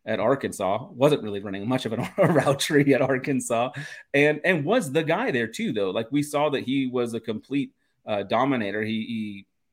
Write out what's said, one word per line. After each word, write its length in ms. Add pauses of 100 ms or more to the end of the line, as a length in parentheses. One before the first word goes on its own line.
at 140
Arkansas. 720
Wasn't 320
really 160
running 300
much 180
of 60
an, 80
<laughs> 180
a 140
route 260
tree 360
at 60
Arkansas, 720 (420)
and, 320
and 200
was 260
the 140
guy 260
there 160
too, 260
though. 180
Like, 200
we 120
saw 280
that 140
he 240
was 260
a 60
complete, 500 (360)
uh, 180
dominator. 580
He, 640 (260)